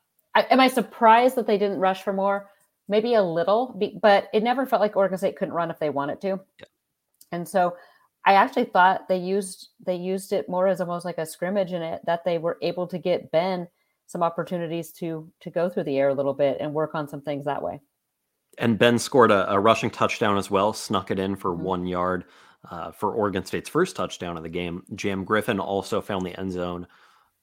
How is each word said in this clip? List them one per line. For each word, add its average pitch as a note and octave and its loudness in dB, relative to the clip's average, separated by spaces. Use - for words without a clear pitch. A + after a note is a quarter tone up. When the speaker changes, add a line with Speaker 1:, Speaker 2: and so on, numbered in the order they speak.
Speaker 1:
I, G#3+ 6
am C4 6
I C4 8
surprised B3 4
that A3+ -2
they G#3+ 2
didn't G3+ 0
rush F#3+ 0
for G3+ -4
more? G3 -2
Maybe A3 2
a G#3+ 4
little, F#3 0
be-, G3+ -4
but G3+ 4
it G#3+ 2
never B3 0
felt A3 0
like G#3 0
Oregon F#3+ 2
State F3+ -2
couldn't E3 -6
run E3 -2
if D#3+ -10
they D3+ -2
wanted C#3 -4
to. F#3+ -4
Speaker 2:
Yeah. - -20
Speaker 1:
And E3+ -8
so F3+ 0
I G3 6
actually A#3+ 4
thought F#3+ 4
they F#3 0
used, F#3+ -4
they F#3 -2
used F#3 -4
it G3 -2
more F3+ 0
as F3+ 2
almost F3 -4
like F3 -6
a E3+ -4
scrimmage F3+ -4
in F3 -4
it, D#3+ -6
that E3+ -2
they F3 0
were E3 -4
able F3 -2
to F3+ -8
get E3+ -2
Ben F3 0
some F3+ -6
opportunities E3+ -4
to, E3 -8
to F3 -12
go F3 0
through F#3 -4
the C#3 0
air C#3 4
a C#3 2
little C#3 -2
bit C#3+ 0
and D3+ -6
work D#3 -2
on D#3 -4
some D3 -12
things C#3+ -6
that C#3+ -4
way. F2+ -6
Speaker 2:
And A#2 0
Ben A#2+ 6
scored A2+ 6
a, G2 4
a G2+ 2
rushing A2 4
touchdown G#2+ 0
as F#2+ -4
well, G2+ 2
snuck - -4
it G2 -2
in G2 -2
for F#2+ -4
Speaker 1:
Mm-hmm. E2+ -6
Speaker 2:
one F2+ -4
yard, F2+ -2
uh, E2+ -10
for - -4
Oregon G2+ -2
State's - -8
first F3+ -2
touchdown F2 -8
of D#2+ -12
the E2 -12
game. F2 -6
Jam G2 -4
Griffin G#2 -2
also G2 -4
found F#2+ -6
the F2+ -8
end F#2+ -6
zone F2+ -6